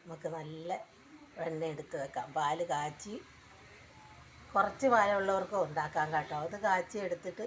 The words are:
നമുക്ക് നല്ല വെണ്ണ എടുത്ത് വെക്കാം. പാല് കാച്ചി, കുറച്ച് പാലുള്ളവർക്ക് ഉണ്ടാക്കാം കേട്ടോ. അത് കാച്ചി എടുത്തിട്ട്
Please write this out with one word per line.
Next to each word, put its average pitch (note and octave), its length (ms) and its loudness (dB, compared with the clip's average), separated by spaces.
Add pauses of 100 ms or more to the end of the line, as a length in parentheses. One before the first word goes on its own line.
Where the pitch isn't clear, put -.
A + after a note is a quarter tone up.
നമുക്ക് E3 320 -8
നല്ല D#3+ 340 -10 (680)
വെണ്ണ D#3+ 220 -2 (120)
എടുത്ത് D3+ 280 -10
വെക്കാം. C3+ 260 -6 (100)
പാല് D#3 260 2 (100)
കാച്ചി, D3+ 420 -4 (1400)
കുറച്ച് G#3 400 4
പാലുള്ളവർക്ക് G3+ 720 4
ഉണ്ടാക്കാം D3+ 500 0
കേട്ടോ. D3+ 300 -2
അത് F3+ 100 -6 (120)
കാച്ചി F#3 300 2 (100)
എടുത്തിട്ട് F3 400 -6